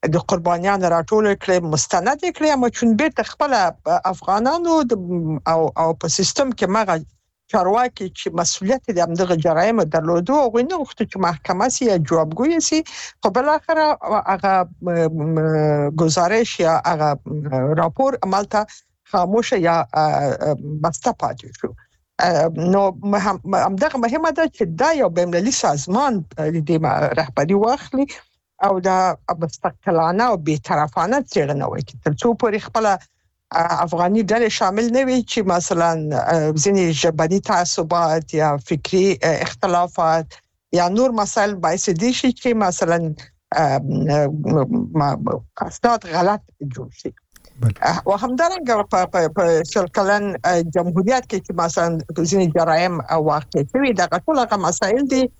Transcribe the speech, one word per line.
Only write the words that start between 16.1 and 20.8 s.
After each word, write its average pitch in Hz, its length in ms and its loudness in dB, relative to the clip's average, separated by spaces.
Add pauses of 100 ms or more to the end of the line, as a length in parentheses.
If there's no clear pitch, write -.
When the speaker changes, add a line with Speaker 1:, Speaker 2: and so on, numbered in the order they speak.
Speaker 1:
یا 160 260 2
هغه، 151 400 0
م، 147 220 -6 (260)
راپور 175 500 0
همالته 202 420 0 (380)
خاموشه 202 540 0
یا، 165 360 2
آه، 156 60 2
آه، 147 560 0 (260)